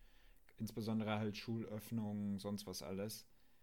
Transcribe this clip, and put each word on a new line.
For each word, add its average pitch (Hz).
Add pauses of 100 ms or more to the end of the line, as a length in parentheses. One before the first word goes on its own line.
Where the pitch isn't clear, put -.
(580)
Insbesondere 110
halt 107
Schulöffnungen, 107
sonst 101
was 90
alles. 95 (360)